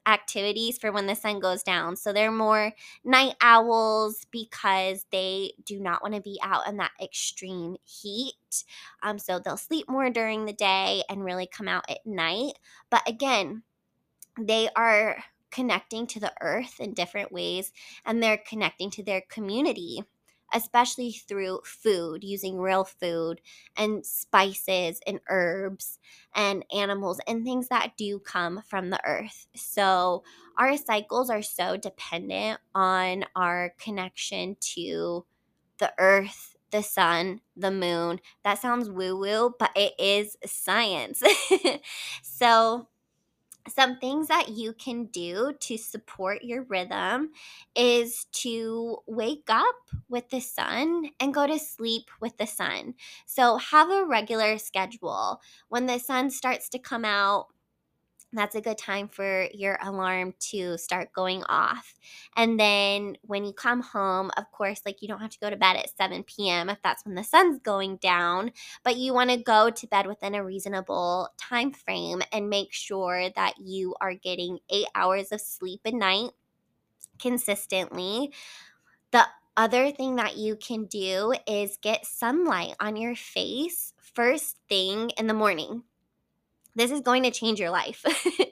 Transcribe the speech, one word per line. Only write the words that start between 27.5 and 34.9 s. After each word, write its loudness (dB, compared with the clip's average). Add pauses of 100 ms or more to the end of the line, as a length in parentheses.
that -2
do -4
come -4
from -4
the -4
earth. -6
So 2 (340)
our 4
cycles -2
are -2
so -2
dependent -6 (140)
on 2 (100)
our 0
connection -6
to -4 (540)